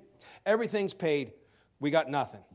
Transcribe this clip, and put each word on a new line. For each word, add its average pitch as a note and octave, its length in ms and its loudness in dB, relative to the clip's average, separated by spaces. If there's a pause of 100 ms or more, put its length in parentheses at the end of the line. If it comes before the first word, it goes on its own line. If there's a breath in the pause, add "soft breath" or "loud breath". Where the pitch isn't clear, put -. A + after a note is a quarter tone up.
(460 loud breath)
everything's G#3 480 0
paid, D3 400 0 (460 soft breath)
we C#3+ 120 0
got D#3 180 4
nothing." C3 320 -4 (140)